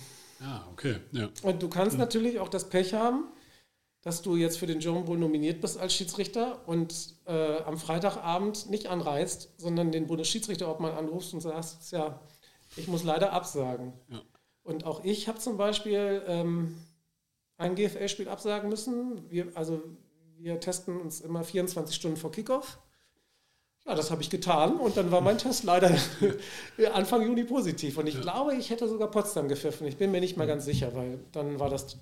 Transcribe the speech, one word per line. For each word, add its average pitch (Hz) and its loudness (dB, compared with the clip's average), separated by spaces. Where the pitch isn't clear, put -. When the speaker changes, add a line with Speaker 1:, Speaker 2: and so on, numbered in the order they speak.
Speaker 1:
Ah, 127 -8
okay, 110 0
ja. 113 -2
Speaker 2:
Und 185 0
du 175 -2
kannst 185 2
Speaker 1:
Mhm. 262 0
Speaker 2:
natürlich 226 2
auch 185 -4
das 185 -4
Pech 185 2
haben, 240 2
dass 170 -4
du 185 0
jetzt 165 2
für 180 -4
den 160 0
German 170 0
Bowl 170 0
nominiert 160 2
bist - -4
als 185 -2
Schiedsrichter 226 -4
und, 165 -2
äh, 160 0
am 160 -6
Freitagabend 175 -2
nicht 208 -4
anreist, 165 -2
sondern 170 2
den 160 0
Bundesschiedsrichterobmann 160 -2
anrufst 160 -6
und 165 -6
sagst, 165 -8
„Ja, 156 -4
ich 165 -8
muss 175 -2
leider 170 4
absagen.“ 127 -2
Speaker 1:
Ja. 120 -10
Speaker 2:
Und 160 -6
auch 156 -6
ich 208 0
hab 226 -4
zum 233 -4
Beispiel, 202 0
ähm, 170 0
ein 180 -2
G-F-L-Spiel 196 -2
absagen 208 -2
müssen. 220 -4
Wir, 175 -4
also 160 -2
wir 165 -6
testen 175 -4
uns 160 -8
immer 165 -4
vierundzwanzig 175 -2
Stunden 160 -2
vor 160 -6
Kickoff. 262 -4
Ja, 226 -2
das 156 0
hab 165 0
ich - -4
getan 175 4
und 247 2
dann 175 4
war 180 8
mein 208 6
Test - 0
leider 180 8
<laughs> - 2
Anfang 208 4
Juni 233 4
positiv. 175 0
Und 151 0
ich 151 0
Speaker 1:
Ja. 131 -4
Speaker 2:
glaube, 247 0
ich 240 -2
hätte 233 0
sogar 214 0
Potsdam 196 2
gepfiffen. 143 -2
Ich 139 -6
bin 196 2
mir 180 2
nicht 180 0
mal 160 2
Speaker 1:
Mhm. 147 2
Speaker 2:
ganz 143 0
sicher, 131 0
weil 127 -4
dann 147 -4
war 139 0
das 135 -4